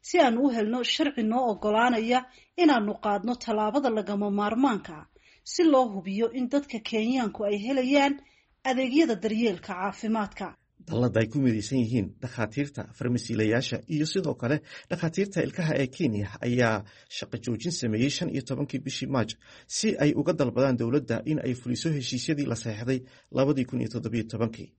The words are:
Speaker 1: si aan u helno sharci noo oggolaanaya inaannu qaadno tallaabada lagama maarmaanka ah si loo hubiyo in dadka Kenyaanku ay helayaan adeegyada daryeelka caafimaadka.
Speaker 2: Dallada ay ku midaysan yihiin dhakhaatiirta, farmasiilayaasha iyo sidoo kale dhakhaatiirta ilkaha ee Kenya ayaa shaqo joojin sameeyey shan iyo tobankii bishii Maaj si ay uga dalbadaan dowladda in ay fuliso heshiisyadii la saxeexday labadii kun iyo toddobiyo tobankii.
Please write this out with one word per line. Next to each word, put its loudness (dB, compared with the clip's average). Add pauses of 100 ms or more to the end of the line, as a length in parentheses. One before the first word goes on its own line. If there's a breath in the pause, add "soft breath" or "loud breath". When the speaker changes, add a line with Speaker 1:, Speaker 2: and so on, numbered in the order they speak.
Speaker 1:
si -4
aan 6
u 4
helno 0
sharci 0
noo 2
oggolaanaya 2 (380 soft breath)
inaannu 6 (100)
qaadno 0
tallaabada 0
lagama 0
maarmaanka 0
ah -18 (420 soft breath)
si 0
loo 6
hubiyo -2
in -4
dadka -2
Kenyaanku -2
ay 0
helayaan 2 (520 soft breath)
adeegyada 2
daryeelka -2
caafimaadka. -4 (320)
Speaker 2:
Dallada 0
ay 2
ku -4
midaysan 2
yihiin 0 (120)
dhakhaatiirta, -4 (140)
farmasiilayaasha 0 (100)
iyo 0
sidoo -2
kale 0 (300 loud breath)
dhakhaatiirta -2
ilkaha -2
ee 2
Kenya -2 (140)
ayaa 2 (260 soft breath)
shaqo -10
joojin -4
sameeyey 0
shan -4
iyo -4
tobankii -4
bishii -6
Maaj 0 (340 loud breath)
si -2 (120)
ay 4
uga 0
dalbadaan 2
dowladda 0
in 0
ay -4
fuliso -4
heshiisyadii -2
la -2
saxeexday -4 (320 loud breath)
labadii 2
kun -4
iyo -2
toddobiyo -4
tobankii. -4